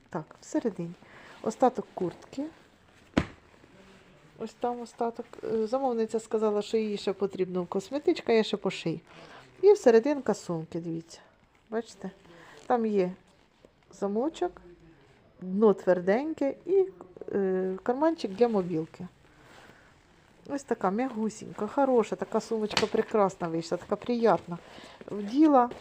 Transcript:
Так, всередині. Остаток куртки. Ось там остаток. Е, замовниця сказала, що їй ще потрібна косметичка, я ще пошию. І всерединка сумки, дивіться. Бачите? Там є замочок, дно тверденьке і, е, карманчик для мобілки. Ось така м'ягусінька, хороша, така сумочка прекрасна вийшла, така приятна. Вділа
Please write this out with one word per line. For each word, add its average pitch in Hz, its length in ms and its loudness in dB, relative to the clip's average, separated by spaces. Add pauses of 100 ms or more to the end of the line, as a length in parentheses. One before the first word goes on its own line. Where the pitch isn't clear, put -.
(100)
Так, - 300 -10
всередині. 190 520 -4 (500)
Остаток 233 520 0
куртки. - 500 -8 (1900)
Ось 220 160 -10
там 240 260 -4
остаток. 233 460 -6 (180)
Е, 220 220 -2
замовниця 233 540 0
сказала, 214 420 0
що - 140 -2
їй 214 200 0
ще 196 160 -2
потрібна 180 540 -2
косметичка, 277 640 -2
я 220 100 6
ще 208 140 -2
пошию. 170 440 -4 (640)
І 415 100 10
всерединка 233 600 4
сумки, 165 460 -8
дивіться. 165 400 -10 (500)
Бачите? 220 400 -8 (560)
Там 233 200 2
є 190 260 2 (800)
замочок, 254 640 -4 (880)
дно 196 340 4
тверденьке 208 800 0 (120)
і, 254 200 4 (460)
е, 185 500 -2
карманчик 277 480 0
для 220 180 2
мобілки. 180 580 -4 (1400)
Ось 277 140 -6
така 214 280 -2
м'ягусінька, 214 760 -4
хороша, 247 500 2
така 214 240 -4
сумочка 214 460 -2
прекрасна 202 600 0
вийшла, 165 300 -4
така - 180 -6
приятна. 202 640 0 (520)
Вділа 247 600 4 (100)